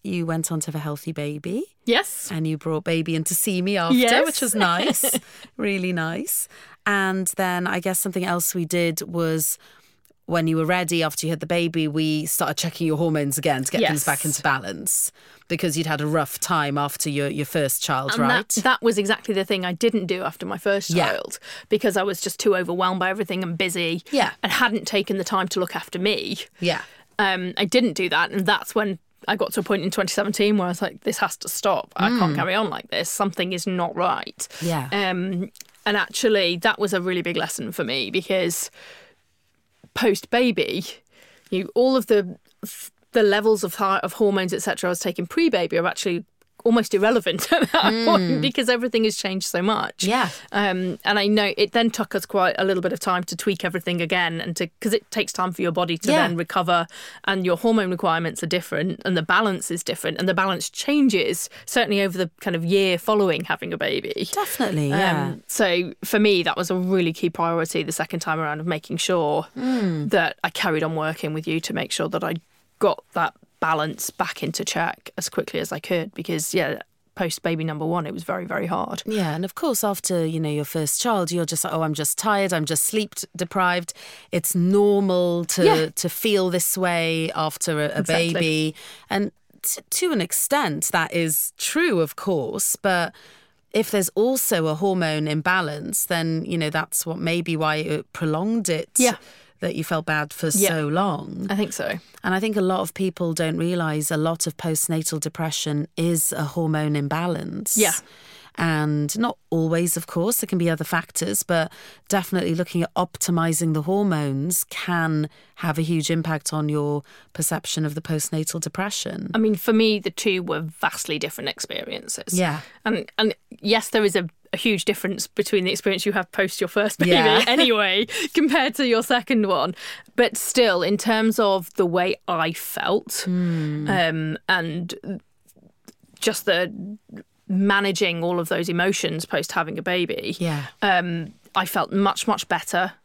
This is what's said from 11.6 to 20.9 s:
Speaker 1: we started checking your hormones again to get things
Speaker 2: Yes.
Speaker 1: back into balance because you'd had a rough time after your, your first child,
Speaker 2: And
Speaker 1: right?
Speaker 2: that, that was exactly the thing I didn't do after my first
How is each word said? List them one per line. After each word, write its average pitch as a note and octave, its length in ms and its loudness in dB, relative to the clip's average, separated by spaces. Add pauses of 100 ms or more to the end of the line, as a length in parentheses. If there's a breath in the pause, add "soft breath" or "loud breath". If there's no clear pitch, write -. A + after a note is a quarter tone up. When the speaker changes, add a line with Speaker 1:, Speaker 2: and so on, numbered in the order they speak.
Speaker 1:
we D#3 380 0
started D3+ 300 -2
checking E3+ 300 -4
your D3+ 120 2
hormones D3+ 400 0
again C3+ 260 0
to - 80 -2
get C#3+ 80 0
things D3+ 220 2
Speaker 2:
Yes. - 20 -2
Speaker 1:
back C#3+ 200 0
into D3+ 180 -2
balance G2 680 0 (380 soft breath)
because D#3+ 300 -2
you'd D#3+ 100 -2
had D3 120 0
a D3+ 60 -2
rough D3+ 320 0
time D3 400 0
after C#3+ 320 -2
your, C#3+ 180 0
your D3 180 -4
first C#3+ 360 0
child, C3+ 300 0
Speaker 2:
And A#3 100 0
Speaker 1:
right? A#3+ 260 2
Speaker 2:
that, - 140 0
that B3+ 200 2
was A3+ 160 4
exactly G#3 360 0
the F#3+ 100 2
thing F#3+ 200 0
I F3+ 80 -2
didn't G#3+ 340 2
do F#3 160 -2
after E3+ 240 -6
my F#3+ 120 -6
first G3 320 0